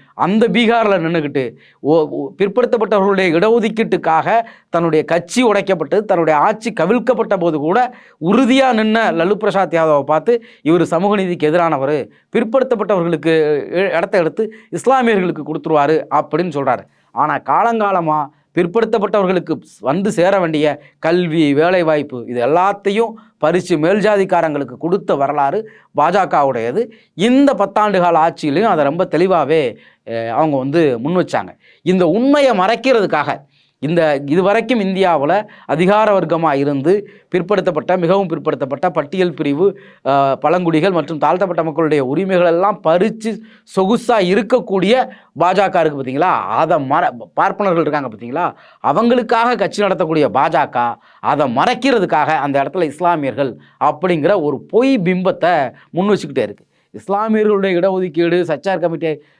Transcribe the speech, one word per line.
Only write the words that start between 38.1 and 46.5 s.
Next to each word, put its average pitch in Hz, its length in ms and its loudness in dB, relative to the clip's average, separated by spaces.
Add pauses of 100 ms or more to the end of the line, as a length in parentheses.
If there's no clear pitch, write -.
பிற்படுத்தப்பட்ட 147 600 -4
பட்டியல் 170 440 -2
பிரிவு, 143 460 -2 (260)
அஹ், 139 300 2
பழங்குடிகள் 165 560 0
மற்றும் 160 260 -4
தாழ்த்தப்பட்ட 165 460 0
மக்களுடைய 151 420 -2
உரிமைகள் 180 400 0
எல்லாம் 175 420 0
பறிச்சு 214 520 -2 (360)
சொகுசா 226 460 0
இருக்கக்கூடிய 202 880 0 (300)
பாஜக 185 400 2
இருக்கு 147 240 0
பாத்தீங்களா? 135 380 0
அதை 143 360 0